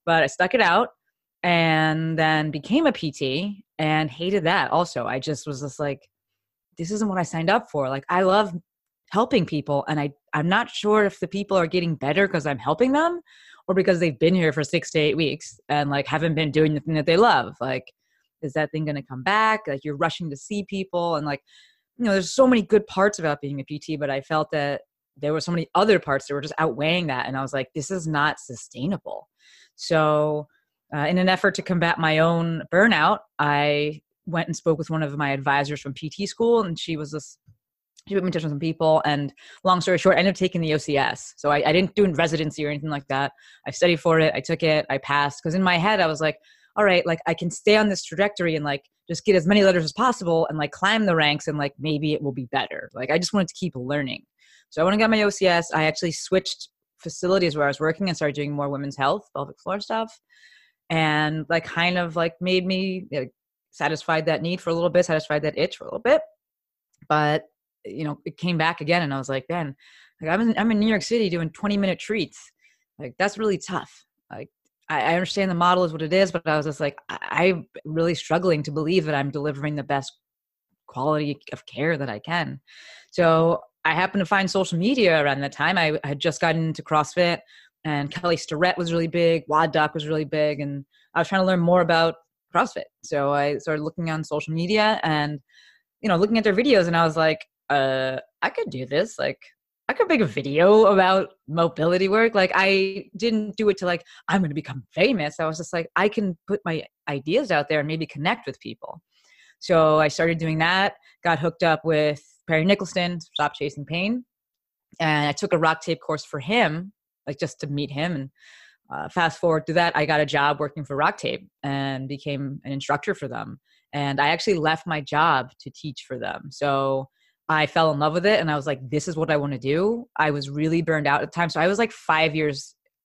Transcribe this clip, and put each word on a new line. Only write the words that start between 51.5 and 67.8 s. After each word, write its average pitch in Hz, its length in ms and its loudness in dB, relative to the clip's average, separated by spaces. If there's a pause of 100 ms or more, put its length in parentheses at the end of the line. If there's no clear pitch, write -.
like, 143 200 -4
maybe 151 340 -2
it 151 100 -4
will 139 100 -4
be 123 140 -8
better." - 480 -4
Like, 131 160 -6
I 160 80 2
just 175 140 -4
wanted 196 160 2
to - 60 -14
keep 175 200 -8
learning. 131 500 -6 (460)
So 151 100 -4
I 160 40 4
went 190 100 2
and 214 60 2
got 220 100 4
my 220 120 4
O 208 80 4
C 190 160 0
S. 170 260 2
I 156 120 2
actually 160 280 0
switched - 560 -4 (300)
facilities 175 580 0
where 147 80 0
I 143 40 4
was 139 120 -4
working 160 280 -2
and 165 80 -2
started 143 180 -2
doing 147 180 -4
more 143 160 -4
women's 139 280 -6
health, 147 380 0
pelvic 143 260 -10
floor 196 200 -6
stuff. 226 400 -6 (720)
And, 156 580 0
like, 165 160 0
kind 175 340 0
of, 170 180 -4
like, 170 240 -2
made 185 260 2
me, 185 440 -4
you 143 100 -6
know, 127 60 -6 (440)
satisfied 156 560 -2
that 156 160 0
need 175 180 -4
for 170 100 -6
a 165 40 0
little 170 160 0
bit, 175 140 4
satisfied 151 380 -2
that 151 160 -4
itch 175 180 -2
for - 80 -16
a - 20 -14
little - 140 -8
bit. 285 220 4 (840)
But, 151 360 2 (400)